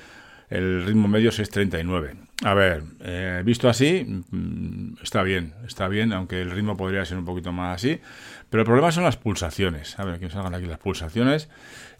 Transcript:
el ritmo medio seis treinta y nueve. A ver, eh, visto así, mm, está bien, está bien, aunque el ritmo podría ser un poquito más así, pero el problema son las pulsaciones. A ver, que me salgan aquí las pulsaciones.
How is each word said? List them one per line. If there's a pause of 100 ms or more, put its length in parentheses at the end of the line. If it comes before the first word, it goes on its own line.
(480)
el
ritmo
medio
seis
treinta
y
nueve. (300)
A
ver, (180)
eh,
visto
así,
mm,
está
bien, (120)
está
bien,
aunque
el
ritmo
podría
ser
un
poquito
más
así, (500)
pero
el
problema
son
las
pulsaciones.
A
ver,
que
me
salgan
aquí
las
pulsaciones. (520)